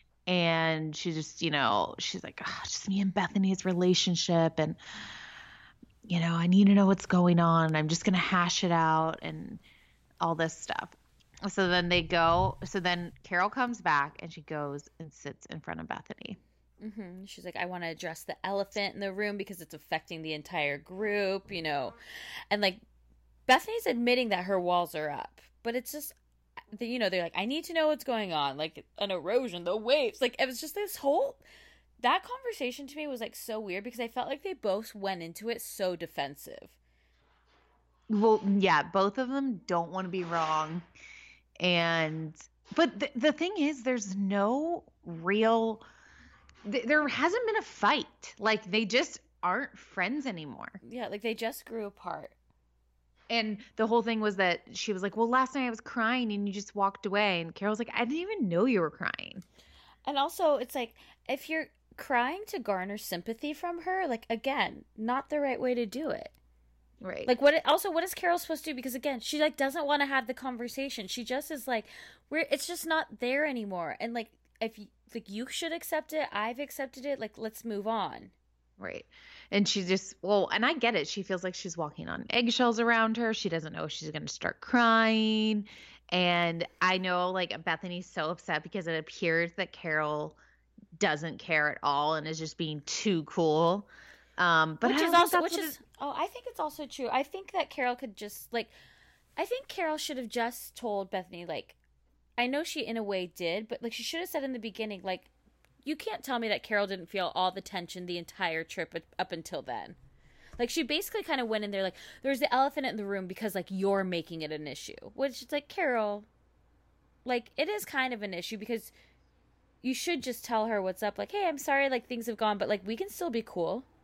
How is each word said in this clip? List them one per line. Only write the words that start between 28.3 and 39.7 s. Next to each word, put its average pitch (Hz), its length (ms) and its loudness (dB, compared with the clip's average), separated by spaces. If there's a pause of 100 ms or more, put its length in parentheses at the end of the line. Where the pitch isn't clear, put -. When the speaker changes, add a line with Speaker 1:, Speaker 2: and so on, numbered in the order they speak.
Speaker 2:
on," 139 240 0
like, 156 260 -6 (140)
an 196 140 -2
erosion, 180 520 0
the 180 140 0
waves. 240 440 2
Like, 269 180 0
it 269 80 2
was 254 120 -6
just 311 140 -8
this 403 240 -6
whole, 330 400 2 (640)
that 302 240 2
conversation 403 640 -6
to 277 80 -14
me 302 100 -6
was, 262 160 -6
like, - 140 -8
so 220 240 -8
weird 202 240 -6
because 240 160 -10
I 233 80 -4
felt 247 200 -6
like 285 140 -6
they 381 120 -6
both 208 420 -4
went 190 260 -4
into 170 280 -8
it 226 120 -4
so 185 340 -2
defensive. 147 720 -8 (1400)
Speaker 1:
Well, 214 320 6 (160)
yeah, 170 260 6
both 196 340 2
of 254 120 -2
them 269 380 -2
don't 170 240 0